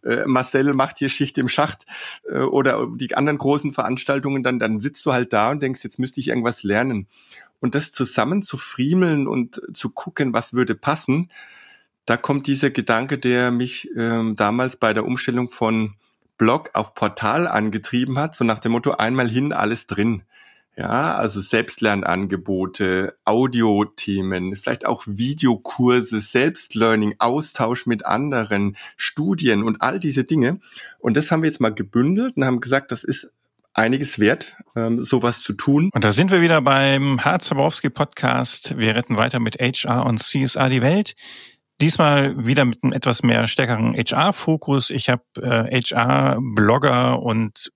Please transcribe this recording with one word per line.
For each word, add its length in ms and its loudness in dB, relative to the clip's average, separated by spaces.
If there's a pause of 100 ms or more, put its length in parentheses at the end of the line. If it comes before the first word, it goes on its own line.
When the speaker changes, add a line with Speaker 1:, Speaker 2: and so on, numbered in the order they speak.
Speaker 1:
äh, 220 0
Marcel 460 2
macht 260 0
hier 100 -2
Schicht 300 -2
im 100 0
Schacht", 360 -2 (440)
äh, 100 -4
oder 560 2
die 220 -6
anderen 220 0
großen 340 0
Veranstaltungen, 720 -2
dann, 160 0
dann 220 -2
sitzt 260 -6
du 60 2
halt 200 0
da 180 2
und 120 -4
denkst, 200 -4
"Jetzt 160 -12
müsste 220 -4
ich 80 -4
irgendwas 340 -2
lernen." 440 -2 (520)
Und 160 -2
das 160 -2
zusammen 520 -2
zu 140 -8
friemeln 680 0
und 360 -4 (100)
zu 180 -8
gucken, 420 -4
was 200 -2
würde 240 0
passen, 560 -2 (720)
da 120 0
kommt 300 -2
dieser 240 0
Gedanke, 480 -2
der 320 2
mich, 460 -4
ähm, 400 0
damals 400 0
bei 160 0
der 140 -2
Umstellung 420 -2
von 460 -2 (420)
Blog 380 2
auf 200 -4
Portal 540 -2
angetrieben 680 -2
hat, 200 -4
so 80 0
nach 160 0
dem 120 -2
Motto, 200 0
"Einmal 360 0
hin, 240 -2
alles 360 -2
drin." 340 0 (540)
Ja, 400 -2
also 240 -2
Selbstlernangebote, 1800 -2
Audiothemen, 1300 0
vielleicht 320 -6
auch 200 -2
Videokurse, 1120 0
Selbstlearning, 1000 0
Austausch 680 -2
mit 180 -2
anderen, 720 -2 (200)
Studien 680 0
und 160 -2
all 180 0
diese 240 0
Dinge. 380 0 (400)
Und 160 0
das 160 2
haben 100 2
wir 60 2
jetzt 120 -4
mal 140 2
gebündelt 600 0
und 80 0
haben 160 0
gesagt, 320 -2
das 100 -6
ist 300 -6 (420)
einiges 460 0
wert, 360 2 (200)
ähm, 260 -2
sowas 380 0
zu 140 -6
tun. 380 2
Speaker 2:
Und 120 0
da 80 4
sind 180 4
wir 100 6
wieder 220 4
beim 600 2
Hart 180 2
Zaborowski 480 0
Podcast. 880 -2
Wir 160 2
retten 240 0
weiter 220 2
mit 200 -2
H 280 0
R 180 2
und 120 2
C 260 2
S 100 2
R 140 2
die 140 2
Welt. 320 2 (680)
Diesmal 640 4
wieder 180 4
mit 180 0
einem 120 2
etwas 280 0
mehr 260 4
stärkeren 460 0
H-R-Fokus. 920 0
Ich 220 -2
hab, 100 2 (160)
äh, 460 0
H-R-Blogger 1400 2
und 560 -2